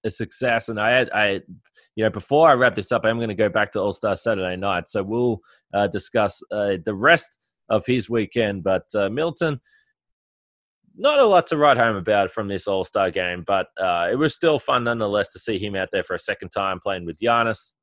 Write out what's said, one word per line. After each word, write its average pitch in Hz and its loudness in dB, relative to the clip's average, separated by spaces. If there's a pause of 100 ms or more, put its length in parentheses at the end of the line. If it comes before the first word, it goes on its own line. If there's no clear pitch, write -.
a 110 -4
success. 113 -4
And 107 -6
I 110 2
had, 127 2
I, 101 0 (560)
you 110 0
know, 107 2
before 143 4
I 139 8
wrap 123 4
this 107 -4
up, 120 0
I'm 113 2
gonna 110 -4
go 107 2
back 104 0
to 104 -2
All-Star 101 -2
Saturday 92 -2
night. 92 -2
So 104 -4
we'll, 113 -2 (320)
uh, 101 0
discuss, 101 -2 (120)
uh, 101 -2
the 107 -4
rest 147 2 (300)
of 110 0
his 127 -2
weekend. 104 -2
But, 95 0 (100)
uh, 101 0
Middleton, 151 -4 (1400)
not 277 2
a 262 8
lot 185 4
to 160 -2
write 143 6
home 113 2
about 98 2
from 107 -6
this 98 -6
All-Star 95 0
game, 90 -4
but, 95 0 (140)
uh, 87 0
it - 0
was 147 0
still 156 0
fun 127 0
nonetheless 104 -2
to - -18
see 107 -4
him 101 -6
out 92 -4
there 92 -2
for 92 -6
a 87 -8
second 98 -10
time 95 -4
playing 92 -6
with 82 -10
Giannis. 117 0 (100)